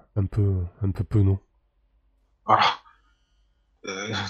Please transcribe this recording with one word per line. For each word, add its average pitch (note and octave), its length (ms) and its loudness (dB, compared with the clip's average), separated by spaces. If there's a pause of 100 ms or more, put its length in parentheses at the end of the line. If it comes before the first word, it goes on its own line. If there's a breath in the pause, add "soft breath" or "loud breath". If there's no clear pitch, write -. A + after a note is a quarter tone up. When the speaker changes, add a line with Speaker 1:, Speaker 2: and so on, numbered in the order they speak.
(160)
Speaker 1:
un G2 100 0
peu, G2 300 0 (280)
un G2 80 0
peu F#2+ 120 -4
penaud. G2 360 2 (1040)
Speaker 2:
Ah. - 340 2 (1040 loud breath)
Euh, G2+ 280 -8 (160)